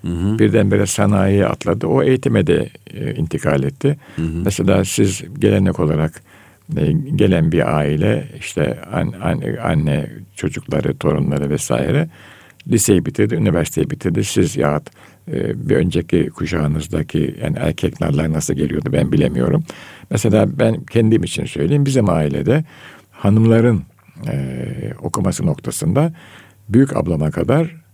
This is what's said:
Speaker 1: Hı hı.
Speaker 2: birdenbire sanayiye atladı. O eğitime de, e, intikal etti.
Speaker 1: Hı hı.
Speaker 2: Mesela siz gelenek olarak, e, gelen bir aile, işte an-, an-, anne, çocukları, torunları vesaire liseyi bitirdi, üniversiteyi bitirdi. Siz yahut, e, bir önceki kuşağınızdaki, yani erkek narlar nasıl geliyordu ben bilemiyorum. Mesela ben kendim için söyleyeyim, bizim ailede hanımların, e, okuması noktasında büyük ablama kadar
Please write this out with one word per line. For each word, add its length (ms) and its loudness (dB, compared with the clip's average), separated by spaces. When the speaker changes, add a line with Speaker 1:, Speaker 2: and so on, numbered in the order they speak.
Speaker 1:
Hı 60 -8
hı. 320 -2
Speaker 2:
birdenbire 460 4
sanayiye 640 2
atladı. 400 -2
O 160 2
eğitime 440 2
de, 220 2
e, 220 -6
intikal 480 -2
etti. 340 -2
Speaker 1:
Hı 60 -6
hı. 60 -2
Speaker 2:
Mesela 400 2
siz 360 0
gelenek 400 2
olarak, 420 0
e, 140 2
gelen 600 2
bir 260 0
aile, 500 0
işte 420 -4
an-, 300 -2
an-, 200 -2
anne, 460 0
çocukları, 600 -4
torunları 520 0
vesaire 600 -2
liseyi 380 2
bitirdi, 300 -2
üniversiteyi 540 0
bitirdi. 340 -2
Siz 320 0
yahut, 340 -2
e, 380 -4
bir 60 4
önceki 540 0
kuşağınızdaki, 1120 -2
yani 160 -4
erkek 420 -2
narlar 320 0
nasıl 200 -2
geliyordu 400 -2
ben 180 2
bilemiyorum. 520 2
Mesela 500 2
ben 240 0
kendim 400 2
için 220 -6
söyleyeyim, 400 0
bizim 240 2
ailede 540 2
hanımların, 720 4
e, 400 -6
okuması 440 -2
noktasında 680 0
büyük 260 4
ablama 360 0
kadar 440 0